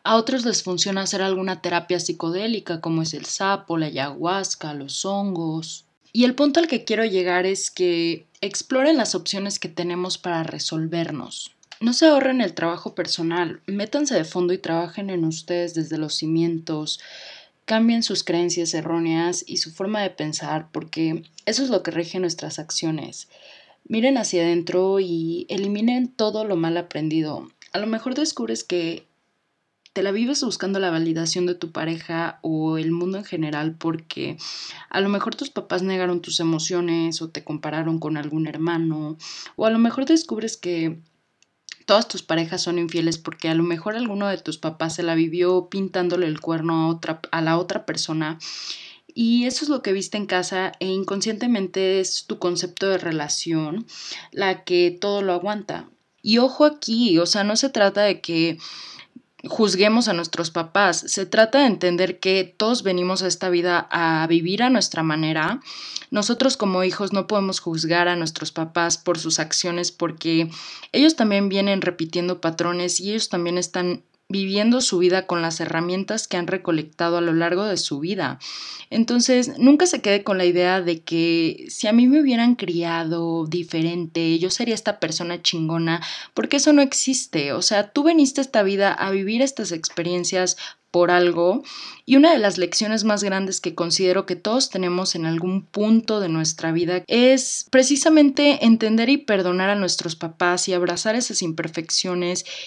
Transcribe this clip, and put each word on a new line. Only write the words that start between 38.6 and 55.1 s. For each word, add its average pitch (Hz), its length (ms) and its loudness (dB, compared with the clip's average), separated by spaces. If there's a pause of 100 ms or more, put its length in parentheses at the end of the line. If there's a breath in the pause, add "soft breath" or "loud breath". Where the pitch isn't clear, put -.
o 214 100 2
a 220 40 4
lo 220 80 2
mejor 233 280 2
descubres 226 500 0
que 165 420 -2 (880)
todas 214 200 4
tus 175 160 -12
parejas 165 400 -2
son 175 160 -2
infieles 165 400 -2
porque - 300 -8
a 160 60 0
lo 165 100 2
mejor 170 320 -4
alguno 202 320 -2
de 190 100 -2
tus 160 200 -10
papás 160 360 -4
se 175 80 -6
la 165 140 0
vivió 175 520 2
pintándole 180 580 -2
el 156 140 -4
cuerno 165 440 0
a - 20 2
otra, 160 340 -4 (120)
a 165 100 -2
la 165 160 2
otra 180 260 -4
persona. 160 540 -4 (720 loud breath)
Y 233 340 2
eso 254 180 -4
es 285 40 -6
lo 269 140 0
que 202 100 0
viste 190 240 -4
en 202 100 -4
casa 185 520 -2
e 185 80 -4
inconscientemente 190 1120 0
es - 300 -4
tu 180 100 -6
concepto 175 500 -2
de 190 100 0
relación 160 920 -4 (420 loud breath)
la 190 320 -2
que 175 380 2
todo 202 200 0